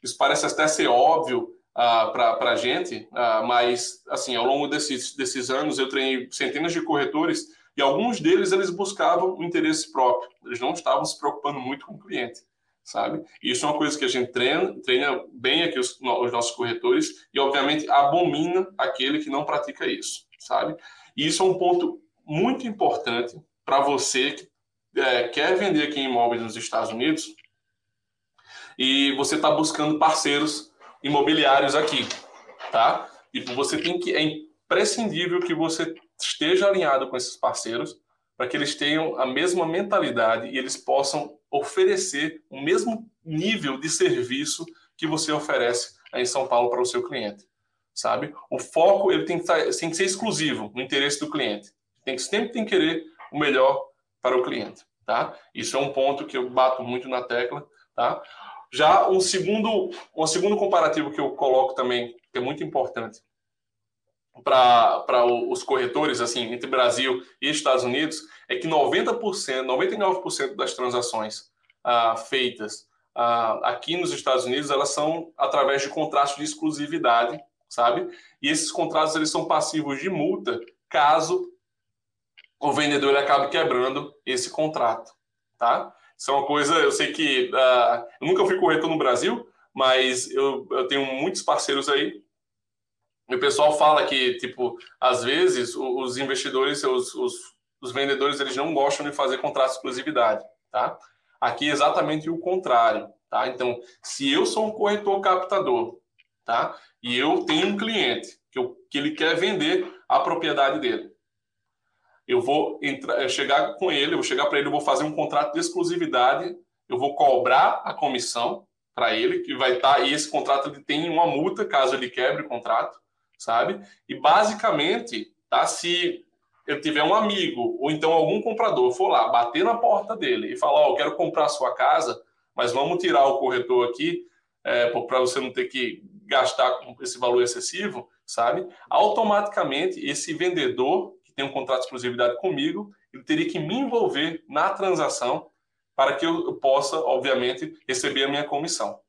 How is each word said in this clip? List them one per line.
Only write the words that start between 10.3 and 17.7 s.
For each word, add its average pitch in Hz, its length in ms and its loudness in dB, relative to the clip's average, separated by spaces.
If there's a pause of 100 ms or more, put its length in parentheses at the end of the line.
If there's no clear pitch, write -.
Eles 120 140 -10
não 127 120 -2
estavam 139 320 0
se - 160 -6
preocupando 143 400 -4
muito 135 280 -8
com - 80 -16
o - 40 -20
cliente, - 420 -8 (420)
sabe? 117 420 -6 (160)
E - 100 -4
isso 123 140 -2
é 147 40 0
uma 151 80 -2
coisa 147 200 -2
que 139 80 -2
a 123 40 2
gente 123 220 -2
treina, 156 520 0
treina 131 380 0 (120)
bem 131 300 0
aqui 160 160 -2
os, 123 200 -4
no-, 123 240 -2
os 120 80 0
nossos - 240 -2
corretores 123 760 -2
e, 135 60 -2
obviamente, 139 500 0